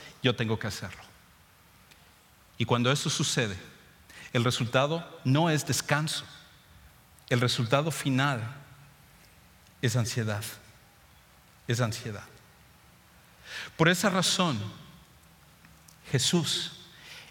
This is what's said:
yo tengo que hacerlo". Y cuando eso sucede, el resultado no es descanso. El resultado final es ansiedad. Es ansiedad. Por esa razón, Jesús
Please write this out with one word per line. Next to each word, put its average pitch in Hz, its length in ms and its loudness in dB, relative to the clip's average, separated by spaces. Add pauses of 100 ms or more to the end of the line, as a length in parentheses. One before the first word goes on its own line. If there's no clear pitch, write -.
(240)
yo 123 140 4
tengo 110 200 0
que 113 100 -6
hacerlo". - 340 -10 (1600)
Y 120 60 0
cuando 120 300 2
eso - 160 -2
sucede, 117 480 0 (720)
el 120 140 2
resultado 135 800 0
no 151 240 4
es 151 180 0
descanso. 151 560 0 (1040)
El 123 140 2
resultado 135 500 2
final 131 640 0 (1300)
es 123 160 2
ansiedad. 107 480 -2 (1200)
Es 117 140 0
ansiedad. 110 420 -4 (1500)
Por 160 140 6
esa 185 200 4
razón, 175 520 2 (1500)
Jesús - 640 2 (600)